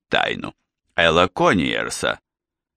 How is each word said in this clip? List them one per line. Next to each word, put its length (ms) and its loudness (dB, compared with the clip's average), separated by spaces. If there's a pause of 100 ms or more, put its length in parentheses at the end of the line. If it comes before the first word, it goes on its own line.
тайну 460 -2 (400)
Элла 340 4
Кониерса. 920 -2 (560)